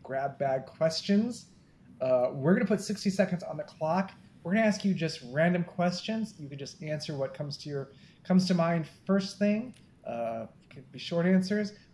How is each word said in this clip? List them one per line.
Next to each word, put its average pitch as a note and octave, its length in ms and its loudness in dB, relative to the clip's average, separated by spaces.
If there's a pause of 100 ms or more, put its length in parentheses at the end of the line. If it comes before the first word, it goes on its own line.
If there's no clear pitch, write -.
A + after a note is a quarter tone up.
grab C3+ 340 -4
bag C3+ 280 0
questions. G3+ 800 0 (540)
Uh, B2+ 320 4
we're D3 220 4
gonna A#3+ 100 2
put G3 160 0
sixty G3+ 300 -4
seconds F#3 320 0
on D3+ 140 -10
the D3+ 80 -8
clock. F3+ 480 -2 (320)
We're F3 100 -2
gonna A3 120 4
ask G3 180 0
you F#3+ 100 4
just D#3 260 -4 (120)
random E3+ 320 4
questions. F3+ 760 -2
You D3 100 -12
can C#3+ 100 -12
just - 220 -12
answer D3+ 360 -6
what C3+ 180 -4
comes C#3+ 240 -8
to D3+ 100 -12
your, C#3 220 -6 (320)
comes F#3 240 4
to F#3+ 80 2
mind E3+ 320 2 (180)
first G3 340 0
thing. G#3+ 360 0 (320)
Uh, A2+ 400 -6 (160)
it - 120 -20
could C3+ 180 -20
be C3+ 80 -14
short E3+ 260 0
answers. F#3+ 460 2 (220)